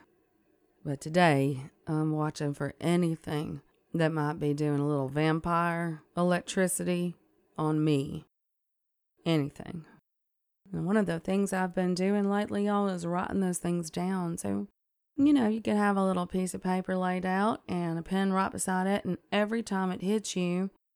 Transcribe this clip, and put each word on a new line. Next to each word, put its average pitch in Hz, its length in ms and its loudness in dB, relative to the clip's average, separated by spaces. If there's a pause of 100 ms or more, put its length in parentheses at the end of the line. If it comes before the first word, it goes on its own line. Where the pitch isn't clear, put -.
(840)
But 143 160 -4
today, 147 720 2 (160)
I'm 156 240 0
watching 151 420 -2
for - 260 -6
anything 165 800 0 (320)
that 160 200 2
might 151 260 -2
be 147 160 0
doing 147 240 0
a 143 80 0
little 139 220 0
vampire 165 960 0 (120)
electricity 175 1000 0 (420)
on 156 240 2
me. 151 420 0 (1000)
Anything. 156 580 -2 (880)
And 165 140 -2
one 196 100 2
of 208 100 4
the 170 120 -2
things 196 340 0
I've 185 220 -2
been 180 200 0
doing 196 360 2
lately, 202 360 0
y'all, 202 220 2
is 175 180 -4
writing 180 340 -2
those 180 180 0
things 175 320 -2
down. 180 480 -2
So, 202 300 -4 (480)
you 285 160 6
know, 247 160 6
you 220 120 0
can 214 160 0
have 202 200 4
a 196 80 2
little 185 220 0
piece 185 280 -2
of 196 80 -10
paper 185 340 0
laid 185 300 -2
out 196 420 0
and 170 300 -2
a 170 40 -6
pen 190 300 0
right 190 200 0
beside 185 340 -2
it, 202 180 0
and - 140 -2 (140)
every 208 300 0
time 190 280 -2
it 180 120 -6
hits 202 340 -2
you, 180 340 0 (260)